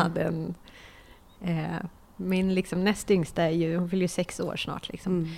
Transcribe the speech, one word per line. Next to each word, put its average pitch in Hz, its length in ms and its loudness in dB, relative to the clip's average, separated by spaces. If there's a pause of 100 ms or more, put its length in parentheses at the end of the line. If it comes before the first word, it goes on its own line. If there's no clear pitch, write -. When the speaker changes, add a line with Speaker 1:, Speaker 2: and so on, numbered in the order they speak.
Speaker 1:
hade 170 220 2
en, 165 320 -2 (840)
eh, 165 440 -2 (300)
min 185 380 0
liksom 185 300 0
näst 208 280 2
yngsta 170 320 2
är 160 60 4
ju, 165 280 2
hon 175 120 0
fyller 190 140 2
ju 175 40 2
sex - 320 -4
år 180 160 -4
snart, - 340 -6
liksom. - 240 -4
Speaker 2:
Mm. 165 240 0